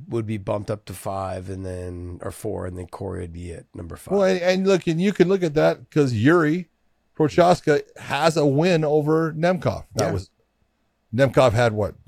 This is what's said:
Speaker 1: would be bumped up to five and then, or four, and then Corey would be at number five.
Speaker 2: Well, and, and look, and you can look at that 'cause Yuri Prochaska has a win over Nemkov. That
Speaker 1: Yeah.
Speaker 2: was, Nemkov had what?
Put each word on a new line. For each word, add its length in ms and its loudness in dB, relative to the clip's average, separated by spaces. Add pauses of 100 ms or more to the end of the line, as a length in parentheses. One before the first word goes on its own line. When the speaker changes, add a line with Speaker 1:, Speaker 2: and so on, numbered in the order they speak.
Speaker 1:
would 180 -6
be 120 -6
bumped 340 -6
up 140 -8
to 80 -16
five 560 -8
and 160 -10
then, 560 -10
or 100 -10
four, 340 -8
and 120 -10
then 100 -12
Corey 340 -10
would 120 -12
be 180 -12
at 140 -16 (100)
number 220 -12
five. 160 -10
Speaker 2:
Well, 100 2
and, 180 2
and 240 0
look, 220 2
and 140 0
you 100 2
can 160 2
look 160 0
at 120 -2
that 360 0
'cause 220 2
Yuri 560 2 (440)
Prochaska 680 2 (160)
has 400 0
a 80 2
win 400 2
over 480 0
Nemkov. 520 -2 (100)
That 100 0
Speaker 1:
Yeah. 60 -2
Speaker 2:
was, 180 -6 (840)
Nemkov 400 4
had 200 2
what? 220 -2 (120)